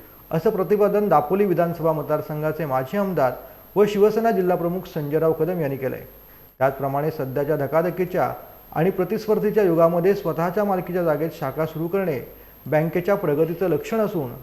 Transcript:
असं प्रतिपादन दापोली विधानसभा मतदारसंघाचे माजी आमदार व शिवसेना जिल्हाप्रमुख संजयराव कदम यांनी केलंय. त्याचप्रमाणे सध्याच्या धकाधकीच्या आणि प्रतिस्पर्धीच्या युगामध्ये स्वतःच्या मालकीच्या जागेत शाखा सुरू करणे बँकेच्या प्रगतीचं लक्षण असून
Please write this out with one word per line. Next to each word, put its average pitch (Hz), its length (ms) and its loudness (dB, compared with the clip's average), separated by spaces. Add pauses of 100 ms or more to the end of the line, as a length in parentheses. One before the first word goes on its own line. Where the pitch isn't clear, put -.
(320)
असं 165 180 0
प्रतिपादन 202 600 2
दापोली 180 360 4
विधानसभा 170 460 0
मतदारसंघाचे 151 720 -2
माजी 131 320 -2
आमदार 170 340 2 (440)
व 196 100 6
शिवसेना 214 460 2
जिल्हाप्रमुख 180 560 0
संजयराव 156 460 0
कदम 160 280 -2
यांनी 135 160 -2
केलंय. 127 240 -4 (580)
त्याचप्रमाणे 139 520 0
सध्याच्या 143 460 -2
धकाधकीच्या 160 760 0 (420)
आणि 175 160 2
प्रतिस्पर्धीच्या 202 720 0
युगामध्ये 170 520 4
स्वतःच्या 175 480 -2
मालकीच्या 180 400 -2
जागेत 156 260 0 (100)
शाखा 143 260 -4
सुरू 160 220 -6
करणे 170 320 -2 (480)
बँकेच्या 165 480 0
प्रगतीचं 165 540 0
लक्षण 151 300 -2
असून 170 320 -2 (120)